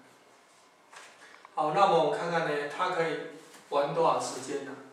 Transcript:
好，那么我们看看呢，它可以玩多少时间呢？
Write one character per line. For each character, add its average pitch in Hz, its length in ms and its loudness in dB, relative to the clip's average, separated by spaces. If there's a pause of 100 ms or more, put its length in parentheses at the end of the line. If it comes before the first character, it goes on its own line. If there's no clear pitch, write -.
(1600)
好， 156 160 2
那 180 160 6
么 165 160 6
我 147 60 2
们 151 60 0
看 170 140 -4
看 156 160 0
呢， 147 220 -2
它 165 220 -2
可 165 180 0
以 147 100 -4 (520)
玩 143 220 0
多 165 120 2
少 - 160 2
时 131 220 -6
间 139 220 -6
呢？ 135 120 -12 (160)